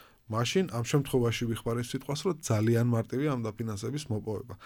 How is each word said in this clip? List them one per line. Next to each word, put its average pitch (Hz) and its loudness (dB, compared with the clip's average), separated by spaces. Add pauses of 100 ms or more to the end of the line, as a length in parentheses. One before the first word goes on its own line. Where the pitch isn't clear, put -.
(260)
მაშინ 120 0
ამ 117 -2
შემთხვევაში 123 2
ვიხმარებ 117 -2
სიტყვას, 143 -4
რომ 185 0
ძალიან 117 4
მარტივია 120 0
ამ 127 -2
დაფინანსების 110 -6
მოპოვება. 107 -4 (100)